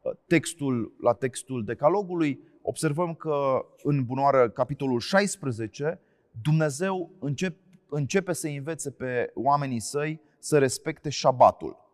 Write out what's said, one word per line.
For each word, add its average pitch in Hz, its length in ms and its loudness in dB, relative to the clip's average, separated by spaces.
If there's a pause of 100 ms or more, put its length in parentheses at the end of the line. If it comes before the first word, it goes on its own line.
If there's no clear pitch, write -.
uh, - 100 -6 (160)
textul, 131 720 -2
la 117 120 2
textul 127 500 -6
Decalogului, 160 840 -2 (140)
observăm 160 500 -2
că 143 520 -2 (180)
în 143 200 0
bunoară, 131 460 4
capitolul 131 500 -2
șaisprezece, 143 1000 -2 (420)
Dumnezeu 160 800 0
încep-, 147 400 -4 (300)
începe 165 440 -2
să - 140 -6
învețe 143 440 -8
pe 123 420 -2
oamenii 135 460 0
săi 151 420 -4 (180)
să - 180 2
respecte 143 520 0
șabatul. 123 680 4 (160)